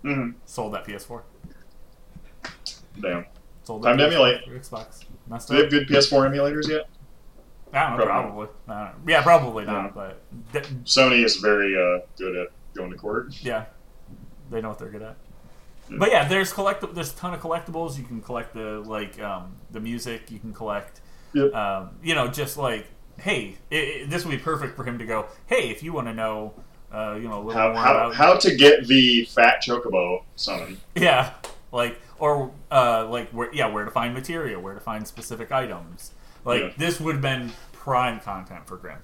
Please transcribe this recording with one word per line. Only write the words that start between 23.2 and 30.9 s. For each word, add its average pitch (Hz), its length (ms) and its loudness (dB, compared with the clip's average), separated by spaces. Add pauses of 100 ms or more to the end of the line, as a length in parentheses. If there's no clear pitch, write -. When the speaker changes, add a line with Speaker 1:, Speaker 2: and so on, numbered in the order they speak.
Speaker 2:
it, 151 60 -4
it, 143 340 -4
this 175 160 -4
would 151 60 -4
be 135 100 -6
perfect 143 340 -6
for 131 80 -10
him 120 140 -8
to 113 80 -10
go, 110 180 -2 (220)
"Hey, 185 240 0
if 107 120 -10
you 160 120 -10
wanna 120 180 -6
know, 110 400 -6 (400)
uh, 107 260 -6
you 117 100 -8
know, 107 100 -6
a 101 40 -10
little 113 160 -8
Speaker 1:
How, 110 140 4
Speaker 2:
more 113 80 -4
Speaker 1:
how, 127 140 6
Speaker 2:
about" 117 220 2
Speaker 1:
how 165 200 8
to 170 180 4
get 139 320 10
the 123 400 6
fat - 360 6
chocobo 92 640 0 (120)
summon. 92 420 -8 (160)